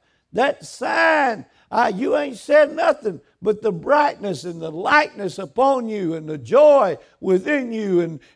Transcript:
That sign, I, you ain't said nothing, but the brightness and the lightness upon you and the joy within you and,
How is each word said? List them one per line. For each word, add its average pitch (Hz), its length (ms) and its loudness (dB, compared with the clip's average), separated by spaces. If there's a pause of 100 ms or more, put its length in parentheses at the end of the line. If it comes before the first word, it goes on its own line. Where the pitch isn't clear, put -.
(320)
That 262 320 -2
sign, 302 800 0 (260)
I, 233 160 2
you 226 280 -2
ain't 277 200 -4
said 294 380 2
nothing, 294 460 -2 (220)
but 214 200 -2
the 220 100 -2
brightness 202 720 -2
and 165 160 -12
the 160 100 -10
lightness 202 680 -2
upon 240 500 -2
you 190 260 -4
and 156 140 -10
the 156 100 -8
joy 226 600 4 (220)
within 233 520 0
you 202 280 0
and, 165 200 -4 (160)